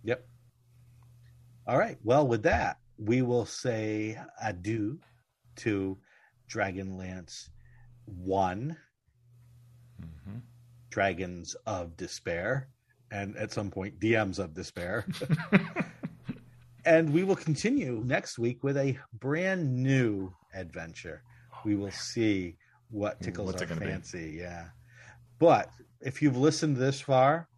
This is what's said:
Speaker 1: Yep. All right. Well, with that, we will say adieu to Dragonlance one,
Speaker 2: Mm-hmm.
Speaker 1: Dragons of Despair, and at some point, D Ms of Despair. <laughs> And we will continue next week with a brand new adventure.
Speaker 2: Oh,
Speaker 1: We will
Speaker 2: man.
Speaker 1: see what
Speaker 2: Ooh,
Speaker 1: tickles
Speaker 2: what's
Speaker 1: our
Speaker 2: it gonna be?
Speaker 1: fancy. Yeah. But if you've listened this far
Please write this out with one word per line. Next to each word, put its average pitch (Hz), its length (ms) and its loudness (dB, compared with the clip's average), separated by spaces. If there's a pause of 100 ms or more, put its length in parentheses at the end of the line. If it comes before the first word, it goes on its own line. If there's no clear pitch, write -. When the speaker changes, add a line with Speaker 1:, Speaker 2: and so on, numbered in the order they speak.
Speaker 1:
Yep. 117 220 -2 (1400)
All 120 100 4
right. 208 260 2
Well, 135 240 6
with 117 160 2
that, 160 340 2 (200)
we 113 240 2
will 120 240 2
say 110 720 -4 (240)
adieu 107 580 -4 (580)
to 95 400 -2 (520)
Dragonlance 92 960 -6 (580)
one, 95 680 0 (1300)
Speaker 2:
Mm-hmm. 82 380 -14 (500)
Speaker 1:
Dragons 90 680 -2 (100)
of 87 300 -6
Despair, 92 720 -4 (420)
and 101 280 -6
at 107 160 -6
some 104 180 -4
point, 95 280 -8
D 110 180 2
Ms 98 220 0
of 87 140 -4
Despair. 90 520 -6 (460)
<laughs> - 340 2 (1000)
And 165 280 6
we 175 100 4
will 190 140 2
continue 156 680 0
next 151 320 -2
week 120 240 0
with 139 140 0
a 139 220 2 (160)
brand 156 600 0
new 120 600 2 (200)
adventure. 82 680 -12 (300)
Speaker 2:
Oh, - 100 -18
Speaker 1:
We 104 120 0
will 101 100 -2
Speaker 2:
man. 95 80 -8
Speaker 1:
see 95 640 -2 (320)
what 104 320 -4
Speaker 2:
Ooh, - 20 -8
Speaker 1:
tickles 92 240 -6
Speaker 2:
what's 90 140 -4
Speaker 1:
our 92 40 -4
Speaker 2:
it 82 40 -10
gonna 82 120 -4
be? - 60 -4
Speaker 1:
fancy. 80 500 -8
Yeah. 85 280 -12 (720)
But 147 300 6 (320)
if - 200 -4
you've 143 140 4
listened 151 400 4
this 135 240 2
far 139 480 4 (100)